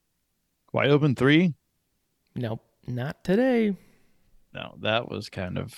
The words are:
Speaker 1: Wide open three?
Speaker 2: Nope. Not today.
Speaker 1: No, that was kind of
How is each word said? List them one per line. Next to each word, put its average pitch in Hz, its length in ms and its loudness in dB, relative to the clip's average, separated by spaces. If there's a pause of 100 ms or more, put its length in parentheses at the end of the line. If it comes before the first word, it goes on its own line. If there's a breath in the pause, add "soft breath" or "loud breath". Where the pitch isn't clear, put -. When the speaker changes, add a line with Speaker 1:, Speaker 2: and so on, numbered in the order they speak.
(720)
Speaker 1:
Wide 117 200 2
open 147 220 4
three? 147 420 4 (800)
Speaker 2:
Nope. 117 280 -6 (240)
Not 123 360 -8
today. 226 520 0 (760 soft breath)
Speaker 1:
No, - 300 -14
that 107 280 -2
was 101 200 -10
kind 92 300 -8
of 95 180 -10